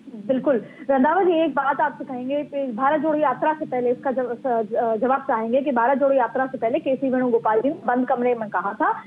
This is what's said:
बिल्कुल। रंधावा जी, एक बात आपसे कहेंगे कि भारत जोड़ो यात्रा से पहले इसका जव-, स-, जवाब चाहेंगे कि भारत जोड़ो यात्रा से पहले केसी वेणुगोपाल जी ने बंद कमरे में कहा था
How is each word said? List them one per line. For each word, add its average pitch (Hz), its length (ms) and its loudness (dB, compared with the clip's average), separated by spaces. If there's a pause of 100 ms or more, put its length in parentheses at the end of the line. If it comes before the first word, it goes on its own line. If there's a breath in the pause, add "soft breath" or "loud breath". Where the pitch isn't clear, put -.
(160)
बिल्कुल। 254 400 0 (340 loud breath)
रंधावा 302 340 4
जी, 330 220 2
एक 302 60 0
बात 285 300 0
आपसे 294 240 -2
कहेंगे 269 380 -4
कि 277 280 -6
भारत 269 300 0
जोड़ो 302 180 0
यात्रा 302 340 2
से 311 120 -8
पहले 247 260 0
इसका 247 200 -2
जव-, 240 240 -4
स-, 226 680 -2
जवाब 262 200 2
चाहेंगे 233 400 0
कि 285 100 -2
भारत 247 260 2
जोड़ो 277 180 4
यात्रा 262 300 0
से 262 120 -8
पहले 226 220 0
केसी 269 300 0
वेणुगोपाल 233 520 2
जी 269 80 2
ने 320 60 -2
बंद 247 320 0
कमरे 247 280 2
में 220 140 -6
कहा 196 240 -2
था 359 340 0